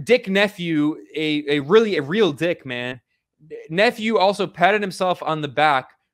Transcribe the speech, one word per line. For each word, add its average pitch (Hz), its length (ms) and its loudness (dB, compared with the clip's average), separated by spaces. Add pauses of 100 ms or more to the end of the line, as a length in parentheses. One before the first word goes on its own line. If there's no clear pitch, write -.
Dick 240 240 2
Nephew, 175 680 0 (180)
a, 151 420 -2
a - 40 -2
really, 202 340 4
a 151 60 0
real 170 320 0
dick, 165 320 -4
man. 123 340 -8 (680)
Nephew 220 480 0
also 190 280 0
patted 185 360 2
himself 185 420 -4
on 156 160 -4
the 147 80 -4
back 135 440 0 (220)